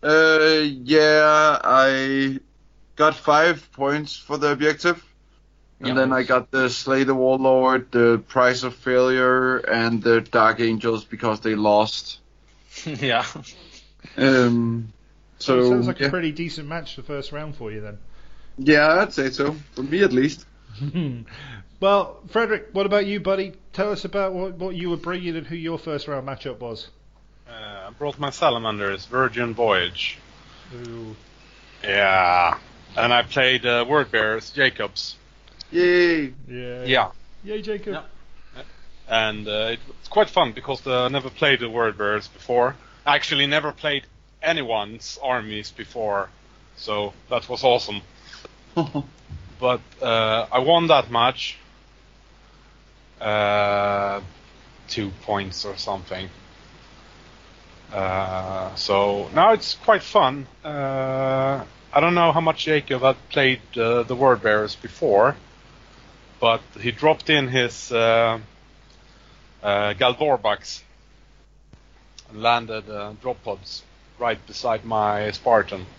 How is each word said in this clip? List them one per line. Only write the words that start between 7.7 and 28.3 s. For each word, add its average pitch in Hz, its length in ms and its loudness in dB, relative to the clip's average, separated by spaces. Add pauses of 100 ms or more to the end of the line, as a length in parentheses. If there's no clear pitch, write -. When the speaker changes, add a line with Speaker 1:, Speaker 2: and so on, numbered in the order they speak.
Speaker 1:
the 117 380 4
Price 123 340 2
of 123 120 -6
Failure, 127 840 2
and 117 440 0
the 117 180 4
Dark 113 400 2
Angels 113 440 -2
because 107 360 -4
they 110 140 -2
lost. 107 680 0
Speaker 2:
<laughs> - 640 -20
Yeah. 127 380 -2 (920)
Speaker 1:
Um, 117 760 2 (460)
so, 127 220 2
Speaker 3:
So 123 60 6
it - 40 6
sounds 123 160 4
like 123 140 -4
Speaker 1:
yeah. 143 80 0
Speaker 3:
a - 20 0
pretty 165 220 -2
decent 156 360 -10
match 160 280 -10
the 131 60 -14
first 143 300 -10
round 147 240 -10
for 110 160 -10
you 107 80 -10
then. 104 180 -12 (600)
Speaker 1:
Yeah, 151 420 6
I'd 208 120 0
say 135 180 -2
so. 139 240 -2 (180)
For 131 100 -8
me 151 200 0
at 135 100 4
least. 135 340 0 (340)
Speaker 3:
<laughs> 143 440 -6 (560)
Well, 196 480 2
Frederick, 214 440 -2
what 196 140 0
about 202 180 2
you, 202 160 -4
buddy? 190 320 -2 (220)
Tell 208 180 -2
us - 140 -8
about 190 260 -4
what, 180 220 -6
what 185 200 -8
you 175 140 -6
were 170 80 -2
bringing 170 400 -6
and 151 100 -10
who 160 100 -10
your 165 220 -6
first 147 300 -8
round 135 180 -8
matchup 135 340 -10
was. 117 280 -12 (600)
Speaker 4:
Uh, 104 400 -16
I - 100 -16
brought 143 200 -6
my 143 120 -4